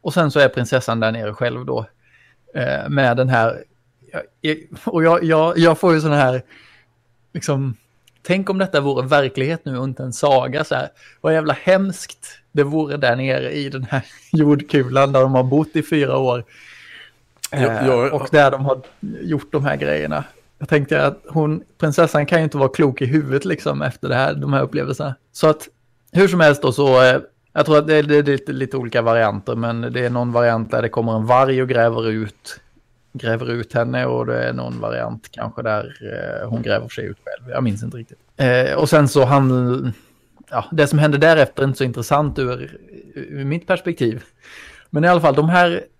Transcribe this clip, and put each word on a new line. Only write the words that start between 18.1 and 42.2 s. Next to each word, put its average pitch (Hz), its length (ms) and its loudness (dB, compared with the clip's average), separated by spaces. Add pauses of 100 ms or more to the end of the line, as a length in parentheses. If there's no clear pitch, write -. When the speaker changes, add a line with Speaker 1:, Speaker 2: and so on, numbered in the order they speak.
Speaker 1:
och 139 100 -2
Speaker 2:
ja. - 100 -8
Speaker 1:
där 143 200 6
de 135 140 -4
har 131 160 -2 (400)
gjort 151 300 -6
de 139 140 -2
här 143 100 0
grejerna. 139 480 -2 (360)
Jag 147 100 -10
tänkte 143 360 2
att - 220 -4
hon, 151 360 -2 (140)
prinsessan 151 480 2
kan 170 140 0
ju 160 40 2
inte 151 140 -4
vara 135 120 2
klok 143 320 0
i 135 40 0
huvudet 139 400 -2
liksom 147 360 -4
efter 135 280 -6
det 127 60 -2
här, 139 180 0
de 139 200 -4
här 135 100 0
upplevelserna. 139 520 -6 (160)
Så - 160 0
att 151 200 0 (440)
hur 190 160 4
som 175 120 0
helst 147 220 6
då 135 100 0
så, 131 320 4
eh, 127 160 4 (340)
jag 156 120 2
tror 156 120 4
att 151 100 2
det, 156 140 4
det, 147 200 4
det 143 100 0
är 139 60 0
lite, 139 140 -8
lite 131 260 -6
olika 120 240 -2
varianter, 113 540 0
men 117 260 -4
det 123 240 -4
är 120 40 -2
någon 120 220 -2
variant 117 400 0
där 117 100 0
det 117 80 -2
kommer 117 260 -2
en 110 100 -2
varg 131 360 2
och 127 80 -2
gräver 117 400 0
ut, 110 500 -8 (540)
gräver 120 380 -4
ut 117 220 -8
henne 127 320 -2
och 120 200 -2
det 85 180 -4
är 62 100 -4
någon 62 260 -10
variant 58 520 -8
kanske 117 300 -10
där, 107 320 -6 (480)
eh, 113 80 -10
hon 117 120 -6
gräver 113 280 -4
sig - 160 -12
ut 98 200 -12
själv. - 240 -16
Jag 127 140 -4
minns 107 200 -4
inte 120 140 -10
riktigt. - 200 -20 (200)
Eh, 127 360 2
och 151 160 0
sen 147 180 6
så 135 180 4
han, 127 680 2 (580)
ja, 113 200 -4
det 151 160 2
som 147 120 2
hände 147 180 2
därefter 156 460 4
är 135 40 0
inte 131 100 -4
så 135 60 -2
intressant 131 560 -2